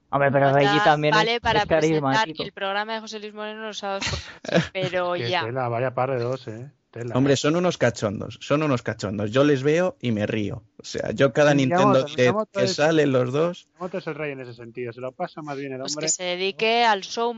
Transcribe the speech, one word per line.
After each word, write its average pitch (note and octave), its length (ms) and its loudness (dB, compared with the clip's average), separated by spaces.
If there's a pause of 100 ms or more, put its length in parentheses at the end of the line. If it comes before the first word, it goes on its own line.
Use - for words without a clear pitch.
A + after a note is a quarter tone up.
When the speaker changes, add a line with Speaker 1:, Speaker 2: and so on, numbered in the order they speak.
(120)
Speaker 1:
Hombre, C#3 200 4
pero C#3 180 4
Speaker 2:
Iwata C3+ 100 4
Speaker 1:
Reggie G#2 240 4
también D3+ 300 4
Speaker 2:
vale A3 220 2
Speaker 1:
es, A#3 40 -4
Speaker 2:
para A3+ 200 2
Speaker 1:
es G#3 80 0
Speaker 2:
presentar D#3+ 340 2
Speaker 1:
carismático. - 420 0
Speaker 2:
el G3 80 -10
programa G3+ 440 -4
de A3 60 -8
José A3 180 -12
Luis G#3 140 -12
Moreno G#3+ 280 -10
los G#3+ 160 -10
sábados G3 320 -6
por - 100 -6 (320)
la - 60 2
noche, - 120 2
Speaker 3:
<laughs> - 40 -18
Speaker 2:
pero F3+ 400 -2
Speaker 3:
Qué F3 160 -4
Speaker 2:
ya. F3 160 -2
Speaker 3:
tela, B2 240 -4
vaya B2 240 -2
par B2+ 160 -2
de B2+ 140 -2
dos, B2+ 240 -6
¿eh? A#2+ 240 -12 (180)
Tela. A#2 260 -10
Speaker 4:
Hombre, C3+ 200 4
son D3+ 200 0
unos F3+ 220 0
cachondos, A2 640 -2
son D3 220 -2
unos C#3 180 0
cachondos. G#2 480 -4
Yo C3+ 140 4
les C#3+ 180 4
veo E3 400 2
y B2 100 -2
me G#2 140 0
río. G#2 380 -4 (180)
O - 20 -20
sea, - 280 -6
yo B2 220 4
cada D3 180 4
Speaker 3:
Sí, C#3+ 60 4
Speaker 4:
Nintendo C#3+ 320 4
Speaker 3:
Miyamoto, - 180 4
Speaker 4:
Direct D3+ 100 -8
Speaker 3:
Miyamoto F#3+ 420 2
Speaker 4:
que B2+ 60 2
Speaker 3:
es, G3 80 -2
Speaker 4:
salen D3+ 380 4
los B2+ 200 2
dos. E3 420 -2
Speaker 3:
Miyamoto F#3 260 -10
es E3 80 -10
el D#3 80 -8
rey D3+ 160 -8
en C3+ 80 -12
ese B2 160 -14
sentido, A#2 360 -10
se A#2 80 -18
lo B2+ 120 -8
pasa E3 320 -10
más C#3+ 160 -8
bien C#3 140 -8
el C3 80 -10
Speaker 2:
Pues C#3 120 -8
Speaker 3:
hombre. D3+ 140 -6
Speaker 2:
que D#3 40 -2
se - 120 -6
dedique G3 640 0
al G#3 180 2
show, A#3 340 -4